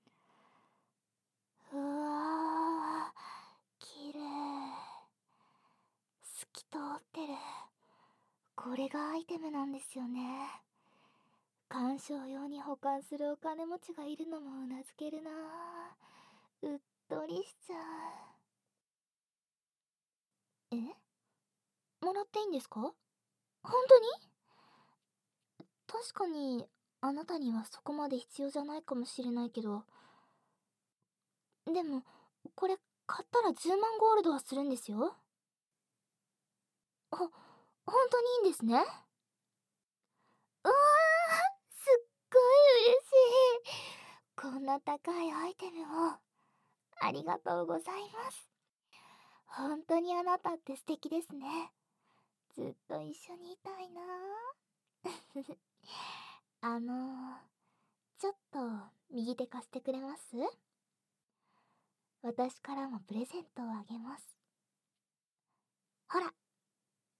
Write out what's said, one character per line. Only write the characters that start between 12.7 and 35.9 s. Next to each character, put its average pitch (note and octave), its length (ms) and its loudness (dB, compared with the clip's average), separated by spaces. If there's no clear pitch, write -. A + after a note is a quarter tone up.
管 C#4 280 -2
す D4 120 -10
る D4 140 -2
お D4 60 -4
金 D#4+ 280 -6
持 E4+ 140 -8
ち E4+ 160 -14
が D4+ 100 -10
い D4 120 -8
る D#4+ 100 -8
の D#4+ 140 -8
も C4+ 240 -12
う - 20 -8
な C4 160 -10
ず - 140 -20
け D4+ 120 -10
る D#4 140 -10
な D#4+ 80 -12
あ。 E4+ 640 -12
う D4 120 -6
っ C#4 60 -10
と D#4 180 -6
り F4 180 -6
し - 100 -14
ち F#4 80 -12
ゃ E4+ 40 -8
う。 - 20 -4
え？ A#3+ 220 -6
も F#4 80 0
ら G4+ 100 -2
っ G4+ 40 -6
て G#4+ 140 -4
い - 20 0
い G#4+ 40 -2
ん G4 40 -2
で D4 80 0
す B3+ 100 -6
か？ G#3+ 120 -10
本 C#4 120 -4
当 B4+ 380 10
に？ A4+ 80 0
確 A#4 260 -8
か G4 140 -2
に、 C#4+ 420 -4
あ C4+ 100 0
な D4+ 120 -6
た E4+ 140 -4
に B3+ 140 -2
は A3 120 -2
そ - 180 -16
こ D4 100 -6
ま D4 160 -4
で C4 100 -2
必 - 240 -10
要 C#4 80 -2
じ D4 80 -6
ゃ C#4+ 60 -4
な D4 120 -8
い D#4 60 -10
か C4+ 140 -6
も A#3+ 80 -4
し - 180 -8
れ B3 80 -4
な A#3+ 140 -2
い A#3+ 60 -6
け A#3 120 -6
ど。 G#3 240 -6
で E4+ 180 0
も、 C#4 200 -4
こ F#4+ 100 -2
れ F#4+ 140 -2
買 - 180 -6
っ - 60 -20
た A#4+ 120 4
ら G4+ 120 2
十 F4+ 220 0
万 A4 220 0
ゴ A4 160 8
ー - 20 8
ル G4 80 6
ド E4 80 4
は C4+ 80 -2
す - 160 -10
る C#4 80 0
ん C#4+ 60 0
で B3+ 60 0
す - 140 -10
よ。 A#3+ 260 0